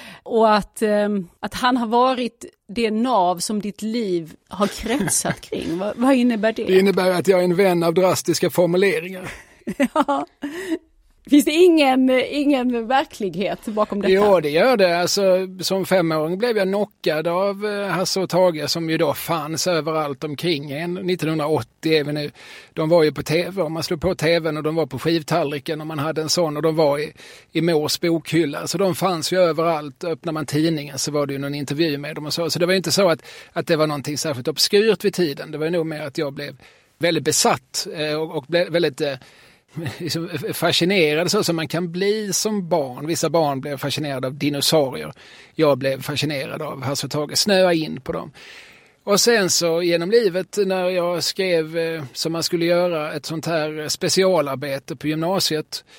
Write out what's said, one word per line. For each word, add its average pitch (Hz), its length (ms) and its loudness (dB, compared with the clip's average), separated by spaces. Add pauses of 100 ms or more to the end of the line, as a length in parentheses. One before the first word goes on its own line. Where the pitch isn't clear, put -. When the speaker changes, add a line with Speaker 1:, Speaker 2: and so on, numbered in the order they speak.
(240)
Speaker 1:
Och 220 320 2
att, - 260 -4
ehm, 208 460 0 (120)
att - 140 -8
han 254 240 0
har 233 100 -2
varit 247 580 0 (220)
det 220 240 -2
nav 214 480 2
som 208 220 -2
ditt 202 200 -8
liv 196 520 -4 (140)
har 202 200 -2
kretsat - 720 -2
Speaker 2:
<laughs> - 80 -20
Speaker 1:
kring. - 300 -6
Vad, 208 180 -4
vad 262 180 4
innebär 233 380 2
det? 226 120 -6
Speaker 2:
Det 185 140 6
innebär 185 320 4
att 175 160 0
jag 185 120 6
är 180 40 4
en 180 120 2
vän 180 280 4
av 170 100 2
drastiska 180 560 2
formuleringar. 180 800 0 (360)
Speaker 1:
<laughs> 190 120 -6 (160)
Ja. 285 320 0 (1040)
Finns 277 160 6
det 302 60 0
ingen, 294 580 6 (200)
ingen 254 580 0
verklighet 196 800 -2
bakom 208 360 -2
detta? 190 120 4
Speaker 2:
Jo, 196 260 6
det 151 100 0
gör 214 280 4
det. 175 220 4
Alltså, 180 240 0 (380)
som 190 240 -2
femåring 165 520 2
blev 226 200 0
jag 190 100 2
knockad 180 600 -2
av, 196 380 -2
eh, 202 220 -4
Hasse 180 320 -2
och 175 100 -4
Tage, 170 400 2
som 165 200 -4
ju 160 80 0
då 151 160 2
fanns 160 540 -4
överallt 156 560 -2
omkring 151 480 -4
en. 165 220 -6
Nittonhundraåttio 160 1080 -2
är 143 40 0
vi 147 100 -4
nu. 147 180 -6 (420)
De 160 160 -2
var 170 140 6
ju 151 80 4
på 135 120 -10
T 170 260 0
V, 190 120 -4
och 156 100 -2
man 160 120 -4
slog 160 180 -4
på 175 140 0
T 170 240 2
V:n, 160 180 -2
och 151 60 -4
de 151 120 -2
var 160 100 2
på 131 140 -8
skivtallriken, 156 800 -2
och 156 60 -10
man 156 120 -6
hade 156 220 -4
en 156 80 -6
sån, 156 280 0
och 151 60 -2
de 160 120 2
var 147 240 4
i, 160 140 -8 (380)
i 160 100 0
mors 156 380 2
bokhylla. 165 680 0
Så 170 100 -4
de 185 180 2
fanns 175 380 -2
ju 185 60 2
överallt. 160 640 0
Öppnar 165 300 -4
man 156 120 -4
tidningen 147 540 -2
så 151 120 -4
var 147 140 0
det 139 80 -6
ju 135 60 -6
någon 143 160 -6
intervju 147 420 -2
med 147 180 -10
dem 151 100 -8
och 143 80 -6
så. 165 160 -4
Så 160 100 -4
det 175 60 2
var 180 80 2
ju 190 40 2
inte 165 140 -2
så 185 180 4
att, 156 120 0 (320)
att 165 140 -4
det 170 80 2
var 156 120 2
någonting 147 300 -6
särskilt 131 300 -6
obskyrt 202 580 2
vid 190 80 0
tiden. 156 380 -2
Det 151 60 -8
var 156 80 -2
ju 165 60 -2
nog 170 140 0
mer 151 160 -8
att 151 160 -8
jag 143 160 -4
blev 143 220 -12 (420)
väldigt 165 260 0
besatt, - 720 0
eh, 151 260 -4
och, 156 160 -6
och 131 100 -6
blev 170 240 0
väldigt, 156 300 0
eh, 143 120 -2 (640)
<laughs> 160 220 -8
liksom 165 320 -6 (240)
fascinerad, 170 800 2
så 202 120 2
som 170 120 0
man 160 120 -4
kan 175 240 -4
bli 202 420 -2
som 208 360 -2
barn. 143 380 -2
Vissa 165 220 -2
barn 143 320 0
blev 143 160 -8
fascinerade 139 500 -4
av 131 60 -6
dinosaurier. 139 800 0 (420)
Jag 147 220 4
blev 135 240 -4
fascinerad 143 600 -4
av 139 220 -8
Hasse 139 240 -4
och 127 40 -10
Tage. 147 260 -4
Snöa 185 360 4
in 156 280 -2
på - 100 -8
dem. - 200 -8 (720)
Och 202 160 2
sen 214 300 4
så 170 340 0
genom 170 280 0
livet, 190 540 2
när 185 240 0
jag 175 340 0
skrev, 165 540 0
eh, 165 260 -4 (100)
som - 180 -4
man 165 120 -4
skulle 170 220 0
göra, 170 480 0
ett 151 120 -10
sånt 160 200 -8
här 156 440 -4
specialarbete 147 1080 0
på 147 120 -8
gymnasiet. 160 760 -2 (160)